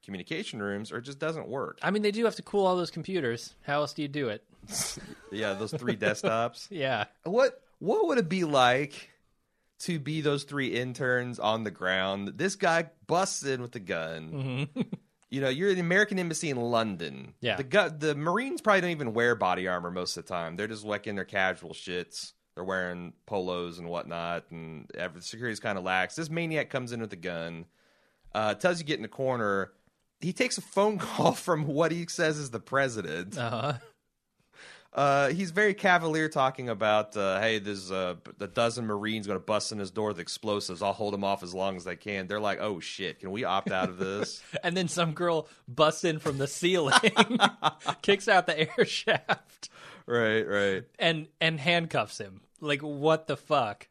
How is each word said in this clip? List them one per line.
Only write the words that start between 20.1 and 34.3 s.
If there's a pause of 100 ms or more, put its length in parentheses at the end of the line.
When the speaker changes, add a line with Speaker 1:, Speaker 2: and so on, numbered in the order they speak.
Speaker 1:
of
the
time.
They're
just,
like,
in
their
casual
shits. (220)
They're
wearing (140)
polos
and
whatnot,
and
ev-,
security's
kinda
lax.
This
maniac
comes
in
with
a
gun, (680)
uh,
tells
you
to
get
in
the
corner. (480)
He
takes
a
phone
<laughs>
call
from
what
he
says
is
the
president.
Speaker 2:
Uh-huh. (1160)